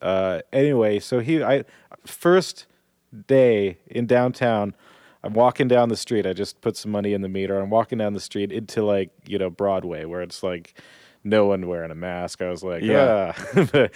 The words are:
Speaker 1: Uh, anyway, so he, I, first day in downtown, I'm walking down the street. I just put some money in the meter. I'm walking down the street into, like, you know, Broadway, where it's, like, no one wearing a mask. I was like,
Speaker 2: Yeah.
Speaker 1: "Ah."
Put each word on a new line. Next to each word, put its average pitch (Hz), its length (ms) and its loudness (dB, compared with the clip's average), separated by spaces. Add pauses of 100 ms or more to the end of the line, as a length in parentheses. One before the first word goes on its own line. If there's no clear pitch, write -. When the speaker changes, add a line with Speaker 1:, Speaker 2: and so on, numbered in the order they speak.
Speaker 1:
Uh, 92 400 -2 (120)
anyway, 123 460 2
so 123 200 -2
he, 143 240 0
I, 127 220 2 (400)
first - 600 0 (640)
day 113 500 4 (100)
in 120 200 -4
downtown, 120 680 2 (500)
I'm 107 100 -8
walking 123 340 2
down 120 220 4
the 107 80 -2
street. 104 280 -2
I 92 80 -2
just 98 280 -8
put 113 160 -4
some 107 140 -10
money 101 220 -2
in 98 80 -2
the 98 80 -6
meter. 98 300 -4
I'm 98 100 -4
walking 113 280 0
down 104 160 -2
the 101 80 -8
street 101 300 -6
into, 110 320 -4
like, 98 280 -2 (160)
you 101 100 -6
know, 95 120 -2
Broadway, 87 560 -4
where 87 160 -8
it's, 90 220 -12
like, 87 360 -8 (460)
no 104 200 4
one 95 220 0
wearing 82 240 -6
a 80 40 -14
mask. 90 460 -8
I 90 80 -4
was 90 140 -8
like, 87 200 -6
Speaker 2:
Yeah. 107 500 2 (220)
Speaker 1:
"Ah." 139 400 4